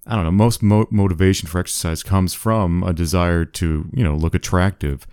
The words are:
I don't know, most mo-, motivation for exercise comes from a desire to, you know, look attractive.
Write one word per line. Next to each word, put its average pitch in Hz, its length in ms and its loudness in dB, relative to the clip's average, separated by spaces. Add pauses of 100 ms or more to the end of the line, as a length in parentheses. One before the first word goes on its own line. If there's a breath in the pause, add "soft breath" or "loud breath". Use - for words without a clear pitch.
I - 80 -4
don't 95 100 0
know, 82 60 0
most 107 320 2
mo-, 107 280 4
motivation 95 560 2
for 87 140 -4
exercise 82 420 -6
comes 95 300 0
from 92 520 0
a 90 100 -2
desire 85 500 0
to, 78 480 -4
you - 100 -2
know, 76 120 0
look 80 200 0
attractive. 90 800 -2